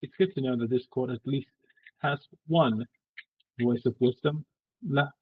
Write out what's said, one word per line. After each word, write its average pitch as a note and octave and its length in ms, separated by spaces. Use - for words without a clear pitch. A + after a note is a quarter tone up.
It's - 160
good F#3+ 180
to - 60
know C3 160
that A#2 140
this B2 160
court B2+ 240
at B2 160
least C#3 220
has C#3+ 200
one C3 400
voice A#2+ 240
of A#2+ 160
wisdom D3 440
left. C#3+ 340